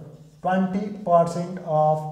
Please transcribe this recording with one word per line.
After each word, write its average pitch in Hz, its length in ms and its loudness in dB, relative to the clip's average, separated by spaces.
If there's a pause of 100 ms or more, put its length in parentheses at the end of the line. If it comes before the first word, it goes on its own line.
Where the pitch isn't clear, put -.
(420)
ट्वेन्टी 190 360 0 (260)
पर्सेन्ट 175 520 2 (120)
of 156 280 4 (160)